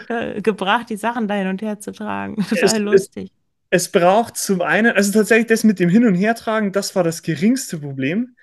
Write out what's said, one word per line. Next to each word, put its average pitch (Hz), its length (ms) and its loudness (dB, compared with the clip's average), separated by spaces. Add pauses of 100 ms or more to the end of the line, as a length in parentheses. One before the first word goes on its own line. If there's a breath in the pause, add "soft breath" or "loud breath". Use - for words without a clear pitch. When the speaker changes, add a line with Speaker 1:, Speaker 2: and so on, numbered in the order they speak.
Speaker 1:
äh, 233 340 -6
gebracht, 214 480 -2
die 220 60 -6
Sachen 226 320 -4
da 202 60 -2
hin 196 140 -2
und 190 140 -6
her 208 180 -8
zu 196 120 -12
tragen? 196 440 -8
<laughs> 202 100 -2
Total 214 340 0
Speaker 2:
es, 208 100 -2
es, 196 200 2
Speaker 1:
lustig. 190 220 -14 (380)
Speaker 2:
es 175 220 0
braucht 190 440 2
zum 185 260 -2
einen, 202 320 2
also 202 180 2
tatsächlich 220 360 4
das 226 160 2
mit 214 160 4
dem 175 100 4
Hin- 233 160 6
und 202 80 4
Hertragen, 214 580 0
das 196 240 -4
war 185 80 2
das 165 180 -4
geringste 180 560 -2
Problem, 143 640 -4